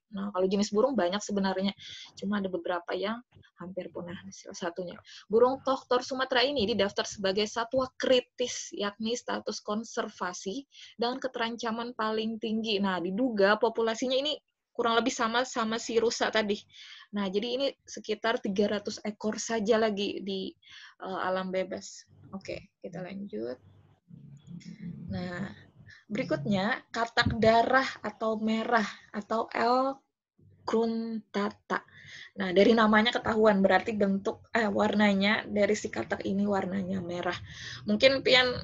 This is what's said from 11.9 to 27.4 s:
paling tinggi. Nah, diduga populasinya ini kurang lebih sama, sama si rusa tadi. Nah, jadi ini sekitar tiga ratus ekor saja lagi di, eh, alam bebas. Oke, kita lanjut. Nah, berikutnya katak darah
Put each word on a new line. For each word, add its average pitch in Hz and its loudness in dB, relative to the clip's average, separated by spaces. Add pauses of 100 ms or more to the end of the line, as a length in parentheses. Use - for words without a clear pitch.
paling 220 -2
tinggi. 220 0
Nah, 185 0
diduga 202 2
populasinya 226 0
ini 285 0 (400)
kurang 226 0
lebih 233 2
sama, 240 0
sama 226 -2
si 226 0
rusa 226 2
tadi. 214 2 (560)
Nah, 202 -2
jadi 208 -2
ini 269 0 (180)
sekitar 220 -4
tiga 202 0
ratus - -8
ekor 214 -4
saja 220 2
lagi 208 0
di, 190 -4 (540)
eh, 185 -6
alam 185 -2
bebas. 190 -6 (240)
Oke, - -12
kita 185 -12
lanjut. 190 -10 (1500)
Nah, 180 -8 (560)
berikutnya 214 -2
katak 233 0
darah 233 6 (140)